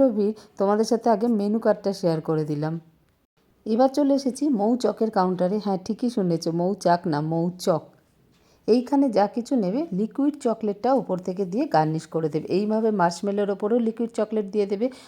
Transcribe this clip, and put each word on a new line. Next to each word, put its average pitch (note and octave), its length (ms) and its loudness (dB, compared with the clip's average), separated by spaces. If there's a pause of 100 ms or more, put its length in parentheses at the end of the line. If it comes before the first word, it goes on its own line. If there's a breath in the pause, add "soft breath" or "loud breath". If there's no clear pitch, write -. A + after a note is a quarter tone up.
ভিড়। G#3 240 0 (240 loud breath)
তোমাদের G#3 340 2
সাথে A3+ 180 0
আগে A3 180 2
মেনু G#3+ 320 0
কার্ডটা G#3 340 0
শেয়ার E3+ 280 0
করে D#3 240 0
দিলাম। D3+ 280 -4 (920)
এবার A3+ 240 4
চলে C#4 240 2
এসেছি C4+ 360 0
মৌচকের A3 640 0
কাউন্টারে। F#3 480 0
হ্যাঁ, G3 240 -2
ঠিকই A3+ 260 -4
শুনেছ, F3 380 0
মৌচাক F3 600 2
না, D3 140 0
মৌচক। E3 600 0 (840 soft breath)
এইখানে B3+ 420 4
যা G3+ 180 2
কিছু A3+ 280 -6
নেবে, G#3+ 260 0 (100)
লিকুইড A3 480 -2
চকলেটটা A3 540 -2
ওপর C4 240 0
থেকে F#3 280 -6
দিয়ে G#3+ 200 -2 (100)
গার্নিশ D#3 320 0
করে D#3+ 220 -2
দেবে। D3+ 180 -4 (100)
এইভাবে A3 340 0
মার্শমেলোর G3+ 640 0
ওপরেও G#3+ 240 0
লিকুইড A3+ 320 -2
চকলেট G#3+ 420 -4
দিয়ে G#3 180 0
দেবে, G#3 160 0 (200 loud breath)